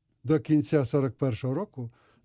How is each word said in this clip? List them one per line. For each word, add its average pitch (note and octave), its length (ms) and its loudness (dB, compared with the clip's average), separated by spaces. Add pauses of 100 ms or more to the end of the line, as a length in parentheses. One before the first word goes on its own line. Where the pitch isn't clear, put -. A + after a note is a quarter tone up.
(240)
до D3 160 2
кінця D3+ 460 2
сорок C3+ 320 -2
першого B2+ 360 -2
року C3+ 380 -8 (340)